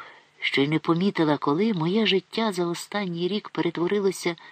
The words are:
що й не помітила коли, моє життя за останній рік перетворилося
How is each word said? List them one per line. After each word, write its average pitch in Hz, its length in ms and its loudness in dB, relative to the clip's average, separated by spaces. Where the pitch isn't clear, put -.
що - 200 0
й 143 80 2
не 156 100 2
помітила 165 580 2
коли, 185 380 0
моє 180 320 2
життя 196 460 0
за 175 140 -2
останній 175 640 -4
рік 202 200 -4
перетворилося 175 880 -2